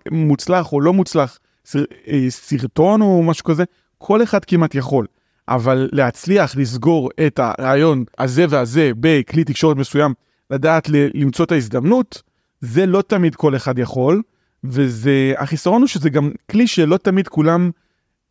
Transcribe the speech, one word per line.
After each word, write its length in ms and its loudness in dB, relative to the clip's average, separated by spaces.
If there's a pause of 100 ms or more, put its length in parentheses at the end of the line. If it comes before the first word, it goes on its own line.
(120)
מוצלח 600 0
או 80 0
לא 120 2
מוצלח, 460 0 (260)
סר-, 200 -4 (220)
אה, 220 0
סרטון 720 0
או 220 4
משהו 200 -2
כזה, 200 0 (340)
כל 260 0
אחד 220 -2
כמעט 300 0
יכול. 300 -2 (420)
אבל 440 0
להצליח 640 0
לסגור 540 -2 (180)
את 160 -4
הרעיון 600 0 (160)
הזה 300 0
והזה 500 0
בכלי 440 2
תקשורת 340 0
מסוים, 360 -2 (360)
לדעת 400 0
ל-, 240 2
למצוא 320 0
את 60 -4
ההזדמנות, 680 0 (400)
זה 240 0
לא 160 2
תמיד 340 0
כל 200 0
אחד 240 -4
יכול, 420 0 (420)
וזה, 720 0
החיסרון 440 0
הוא 60 4
שזה 220 -2
גם 220 0 (200)
כלי 160 2
שלא 300 2
תמיד 300 0
כולם, 440 0 (600)